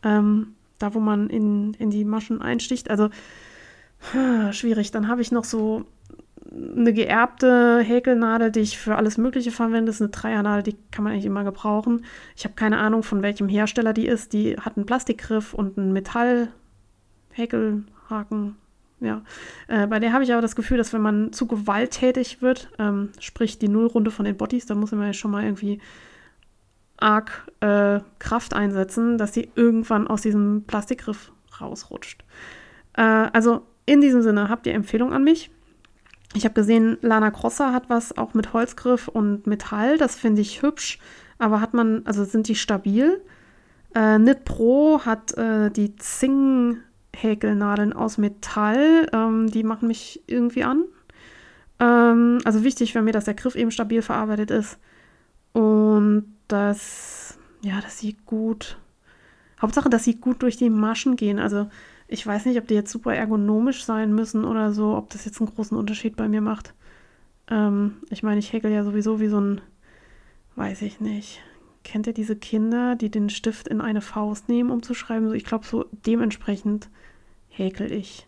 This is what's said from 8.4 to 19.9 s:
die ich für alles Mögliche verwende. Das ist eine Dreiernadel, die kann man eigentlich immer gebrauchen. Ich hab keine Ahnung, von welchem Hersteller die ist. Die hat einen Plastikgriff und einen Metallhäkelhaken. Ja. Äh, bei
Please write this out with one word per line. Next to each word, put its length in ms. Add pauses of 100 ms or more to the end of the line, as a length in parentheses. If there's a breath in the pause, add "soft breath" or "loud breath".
die 80
ich 180
für 180
alles 220
Mögliche 320
verwende. 360
Das 100
ist 60
eine 80
Dreiernadel, 520
die 140 (140)
kann 140
man 80
eigentlich 120
immer 200
gebrauchen. 600 (320 loud breath)
Ich 80
hab 120
keine 220
Ahnung, 240
von 200
welchem 260
Hersteller 440
die 140
ist. 260
Die 240
hat 200
einen 100
Plastikgriff 680
und 240
einen 140
Metallhäkelhaken. 2750 (440)
Ja. 220 (460 loud breath)
Äh, 200
bei 100